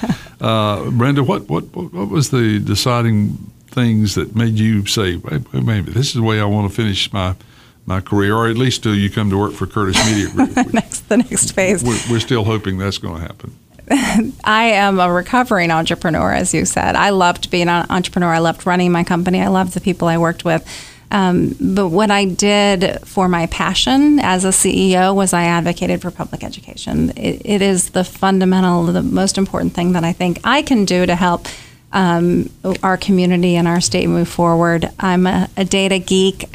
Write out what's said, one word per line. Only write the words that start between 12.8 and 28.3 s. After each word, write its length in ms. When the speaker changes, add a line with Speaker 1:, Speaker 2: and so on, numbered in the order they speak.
Speaker 1:
gonna 220
happen. 360
Speaker 2:
<laughs> 460
I 200
am 360
a 100
recovering 600
entrepreneur, 600
as 200
you 140
said. 280
I 140
loved 420
being 180
an 200
entrepreneur. 460
I 40
loved 280
running 260
my 120
company. 360
I 80
loved 240
the 80
people 280
I 100
worked 260
with. 220
Um, 500
but 300
what 200
I 140
did 840
for 220
my 180
passion 720
as 260
a 60
C 400
E 60
O 180
was 180
I 120
advocated 580
for 80
public 320
education. 680
It, 340
it 180
is 280
the 120
fundamental, 840